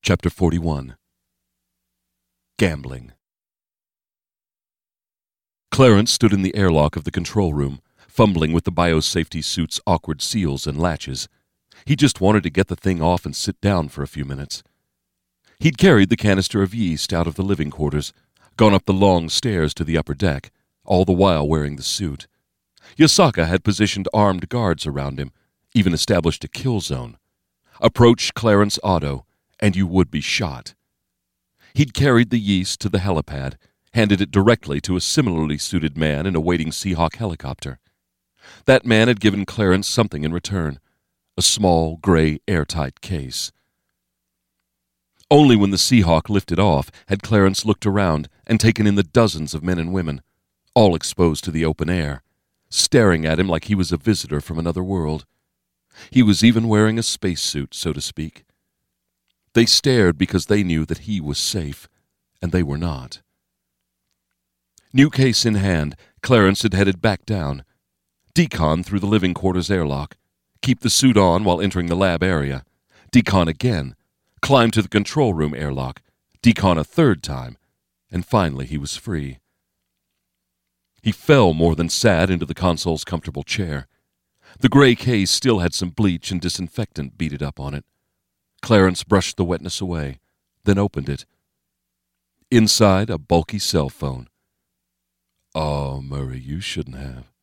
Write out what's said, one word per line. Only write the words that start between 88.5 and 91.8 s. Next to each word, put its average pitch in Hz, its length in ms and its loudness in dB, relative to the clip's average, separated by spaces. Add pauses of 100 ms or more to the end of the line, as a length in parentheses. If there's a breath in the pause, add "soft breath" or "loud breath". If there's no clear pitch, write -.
Clarence 95 420 4
brushed - 340 0
the 95 80 0
wetness 85 360 -6
away, 80 400 -8 (440)
then 98 140 2
opened 80 300 -4
it. 69 160 -8 (1300)